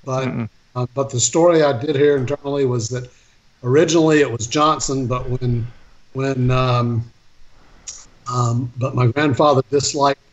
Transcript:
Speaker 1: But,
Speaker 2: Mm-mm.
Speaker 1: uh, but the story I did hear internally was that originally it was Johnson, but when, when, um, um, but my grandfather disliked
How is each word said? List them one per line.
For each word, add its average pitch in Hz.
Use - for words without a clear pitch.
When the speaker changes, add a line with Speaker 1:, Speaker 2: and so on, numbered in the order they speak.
Speaker 1:
But, 131
Speaker 2:
Mm-mm. 117
Speaker 1:
uh, 123
but 135
the 120
story 165
I 139
did 147
hear 143
internally 139
was 123
that 123
originally 156
it 131
was 117
Johnson, 147
but 123
when, 120
when, 131
um, 120
um, 120
but 135
my 123
grandfather 143
disliked 139